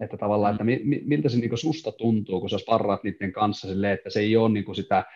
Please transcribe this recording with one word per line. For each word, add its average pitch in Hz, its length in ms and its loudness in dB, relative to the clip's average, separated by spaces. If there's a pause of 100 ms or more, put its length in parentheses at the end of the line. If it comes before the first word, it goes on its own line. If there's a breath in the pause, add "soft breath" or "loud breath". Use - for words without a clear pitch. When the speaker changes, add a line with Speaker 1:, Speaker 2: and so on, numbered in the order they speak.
Speaker 1:
että 104 160 -8
tavallaan, 104 360 2
Speaker 2:
Mm. - 20 -2
Speaker 1:
että 107 80 -4
mi-, 120 200 2
mi-, 139 220 0
miltä 147 240 2
se, 120 80 0
niinku, 117 200 0
susta 156 340 -4
tuntuu, 107 480 0
kun 95 100 -6
sä 104 80 -2
sparraat 104 460 0
niiden 98 280 -4
kanssa 104 360 -2
silleen, 98 260 0
että - 160 -6
se 107 100 -2
ei 107 180 4
oo, 113 100 4
niinku, 98 260 0
sitä 95 300 0 (120 loud breath)